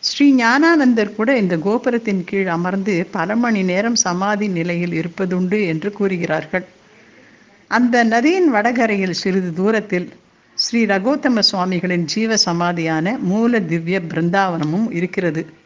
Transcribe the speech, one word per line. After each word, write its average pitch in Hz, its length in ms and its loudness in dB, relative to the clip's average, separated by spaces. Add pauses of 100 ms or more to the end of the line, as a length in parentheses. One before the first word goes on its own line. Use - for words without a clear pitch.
ஸ்ரீ - 340 2
ஞானானந்தர் 254 800 4
கூட 226 220 0
இந்த 190 200 2
கோபுரத்தின் 220 680 0
கீழ் 190 240 -2
அமர்ந்து 185 460 -2 (160)
பல 190 260 -2
மணி 233 260 0
நேரம் 196 340 0
சமாதி 202 520 -2
நிலையில் 175 460 -2
இருப்பதுண்டு 180 720 -2
என்று 160 260 -4
கூறுகிறார்கள். 175 720 -2 (1040)
அந்த 240 340 2
நதியின் 294 460 2
வடகரையில் 214 640 0
சிறிது 185 400 -2
தூரத்தில் 196 540 0 (480)
ஸ்ரீ - 280 0
ரகோத்தம 220 580 0
சுவாமிகளின் 180 600 0
ஜீவ 220 320 -2
சமாதியான 175 840 0
மூல 220 420 0
திவ்ய 170 400 -2
பிருந்தாவனமும் 170 920 0
இருக்கிறது. 170 540 -2 (220)